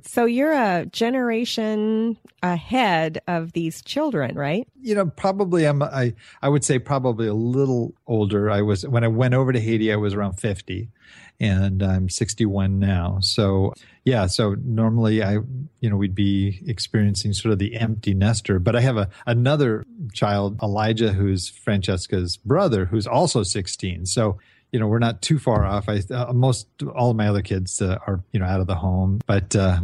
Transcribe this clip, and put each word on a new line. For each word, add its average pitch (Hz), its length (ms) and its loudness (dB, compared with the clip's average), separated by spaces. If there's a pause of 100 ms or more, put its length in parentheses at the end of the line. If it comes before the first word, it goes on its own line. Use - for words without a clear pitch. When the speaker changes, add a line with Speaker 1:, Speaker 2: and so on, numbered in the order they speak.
Speaker 1:
So 240 200 0
you're 262 260 2
a 202 340 0
generation 226 1300 -2 (240)
ahead 175 840 0
of 170 260 -4
these 165 300 -4
children, 233 540 -2
right? 151 320 -4 (120)
Speaker 2:
You 233 140 -2
know, 202 120 2
probably 180 580 0
I'm, 143 180 2
I, 131 320 -2 (260)
I 139 80 0
would 143 160 2
say 131 140 2
probably 120 480 -2
a 104 80 -2
little 123 600 0 (120)
older. 104 420 2
I 104 140 2
was, 104 240 0
when 120 160 2
I 117 60 2
went 123 260 2
over 131 180 2
to 127 60 2
Haiti, 110 340 2
I 104 40 2
was 104 180 0
around 101 200 -2
fifty, 98 540 -6 (520)
and 98 420 2
I'm 92 260 2
sixty-one 98 680 0
now. 95 440 -2
So 98 500 2 (320)
yeah, 117 220 2
so 101 360 0
normally 113 600 2
I, 104 140 0 (420)
you 113 100 0
know, 101 60 0
we'd 98 180 0
be 98 500 0
experiencing 104 680 0
sort 110 200 0
of 98 60 2
the 101 160 -2
empty 110 400 -2
nester. 98 460 2
But 107 160 2
I 120 60 4
have 127 140 2
a, 98 120 0 (180)
another 123 580 2 (280)
child, 101 500 0
Elijah, 107 500 2
who's 95 360 0
Francesca's 92 880 -2
brother, 127 480 2
who's 104 240 -2
also 123 340 2
sixteen. 90 640 -6
So, 101 320 0 (340)
you 120 80 0
know, 110 80 0
we're 110 100 2
not 117 240 -2
too 156 160 2
far 107 260 2
off. 101 240 -2
I, 101 140 0 (100)
uh, 123 200 -4
most 123 340 2 (300)
all 123 160 2
of 110 40 0
my 107 120 2
other 101 140 0
kids, 92 380 -4
uh, 92 160 0 (120)
are, 92 240 -4
you 98 80 0
know, 92 60 -2
out 95 140 0
of 92 60 0
the 92 80 -2
home, 92 500 0
but, 95 300 0
uh, 95 300 4